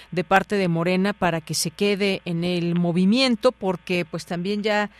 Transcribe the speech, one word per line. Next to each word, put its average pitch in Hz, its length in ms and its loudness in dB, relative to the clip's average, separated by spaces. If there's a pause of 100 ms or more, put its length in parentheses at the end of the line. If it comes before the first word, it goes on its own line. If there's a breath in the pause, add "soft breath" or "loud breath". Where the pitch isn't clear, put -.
(120 loud breath)
de 170 120 -2
parte 196 320 2
de 190 120 0
Morena 185 460 0
para 165 280 -2
que 156 140 -8
se - 160 -4
quede 202 540 -2
en 170 180 -4
el 175 320 -2
movimiento, 202 760 2
porque, 180 540 -4
pues, 170 200 -10
también 190 360 -4
ya 208 380 -2